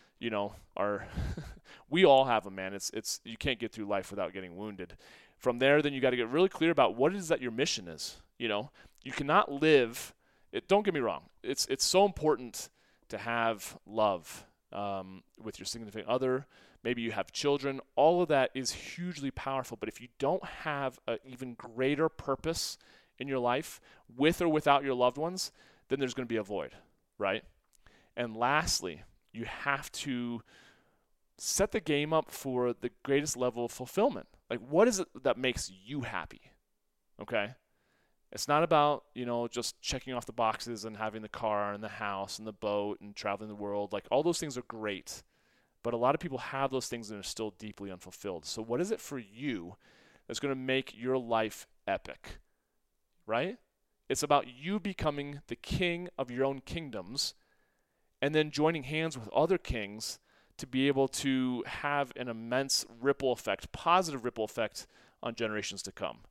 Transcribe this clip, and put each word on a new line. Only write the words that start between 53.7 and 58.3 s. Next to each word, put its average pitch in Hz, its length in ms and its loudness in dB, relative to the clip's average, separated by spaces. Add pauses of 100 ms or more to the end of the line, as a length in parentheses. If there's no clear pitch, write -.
It's 131 160 0
about 143 240 4
you 147 320 -6
becoming 143 680 -4
the 120 80 -6
king 175 640 -2
of 123 140 -4
your 127 140 2
own 135 160 -2
kingdoms 127 720 -6 (880)
and 143 120 0